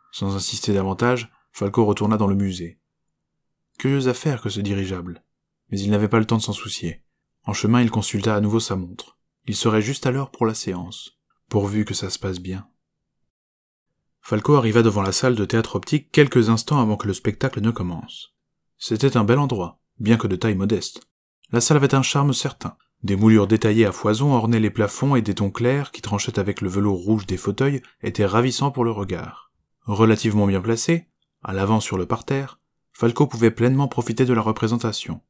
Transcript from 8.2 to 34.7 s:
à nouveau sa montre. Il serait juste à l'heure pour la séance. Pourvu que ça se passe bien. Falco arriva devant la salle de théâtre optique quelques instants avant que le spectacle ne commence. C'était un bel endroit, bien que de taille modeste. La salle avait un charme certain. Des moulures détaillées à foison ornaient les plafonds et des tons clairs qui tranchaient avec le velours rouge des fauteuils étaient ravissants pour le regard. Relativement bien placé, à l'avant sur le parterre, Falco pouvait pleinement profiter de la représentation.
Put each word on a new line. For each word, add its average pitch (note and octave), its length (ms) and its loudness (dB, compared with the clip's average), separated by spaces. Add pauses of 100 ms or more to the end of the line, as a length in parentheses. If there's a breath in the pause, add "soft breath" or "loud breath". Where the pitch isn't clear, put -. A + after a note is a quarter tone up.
à G2+ 60 2
nouveau G#2+ 180 2
sa G2+ 160 -6
montre. F2+ 420 -12 (280)
Il G#2 100 -4
serait A2 240 2
juste A#2+ 240 -4
à C3+ 60 2
l'heure C3+ 200 -4
pour - 140 -2
la A2 80 2
séance. F#2 640 -10 (300)
Pourvu G#2 380 0
que G2 80 -8
ça F#2+ 160 -6
se - 80 -8
passe F#2 220 -8
bien. F#2 280 -10 (1500)
Falco G#2+ 340 0
arriva A#2 280 4
devant G#2 200 2
la F#2+ 80 0
salle B2+ 240 0
de G#2 120 -2
théâtre A2+ 300 -2
optique - 360 -4
quelques B2+ 380 4
instants A#2 280 2
avant G#2+ 200 2
que - 80 -6
le G2 80 -2
spectacle A2 480 -4
ne A2+ 80 2
commence. - 640 -8 (420)
C'était C3 400 0
un A2 80 4
bel A#2 140 4
endroit, A#2 420 -2 (180)
bien A2+ 200 2
que A2+ 100 -2
de F#2+ 80 0
taille G#2 200 0
modeste. G2 520 -4 (440)
La A#2+ 100 2
salle D3+ 160 4
avait C#3 160 2
un C3+ 80 4
charme C#3 320 0
certain. - 420 -8 (260)
Des G2 140 0
moulures G#2+ 320 6
détaillées A2 360 4
à G2 60 2
foison A2 420 0
ornaient A2+ 280 2
les G#2 100 2
plafonds C3 460 0
et A#2 60 4
des G2+ 120 -2
tons G2 160 -2
clairs C3+ 400 -2
qui - 120 -16
tranchaient G#2 360 -4
avec G2 220 -4
le G2+ 80 -4
velours G2 320 0
rouge G#2 260 0
des F#2 100 -4
fauteuils C3 460 -2 (180 soft breath)
étaient G#2+ 240 -2
ravissants A#2 460 0
pour B2 140 -2
le A#2 80 0
regard. G2 580 -8 (360)
Relativement G#2+ 600 4
bien G2 140 2
placé, A2+ 480 -2 (340)
à - 100 -8
l'avant G2+ 280 2
sur - 180 -4
le F2 80 -2
parterre, C3+ 540 -6 (320)
Falco A#2+ 340 2
pouvait A#2 240 2
pleinement C3 380 2
profiter A#2+ 360 -2
de B2+ 80 2
la A#2 80 2
représentation. A2 880 -4